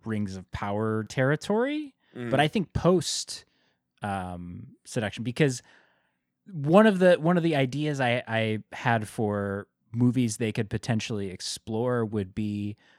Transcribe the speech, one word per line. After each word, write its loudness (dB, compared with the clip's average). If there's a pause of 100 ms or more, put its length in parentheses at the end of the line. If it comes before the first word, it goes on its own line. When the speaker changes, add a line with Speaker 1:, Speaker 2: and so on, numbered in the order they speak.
Speaker 1:
Rings -4
of -12
Power -2
territory, -2 (200)
Speaker 2:
Mm. -8
Speaker 1:
but 2
I 4
think -4
post 0 (560)
um, -6 (180)
seduction, -4
because 0 (920)
one 6
of 4
the, 8
one 4
of 2
the 2
ideas 0
I, 0
I 0 (120)
had 0
for -4 (240)
movies 2
they -2
could -4
potentially -4
explore -4
would -4
be, -4 (240)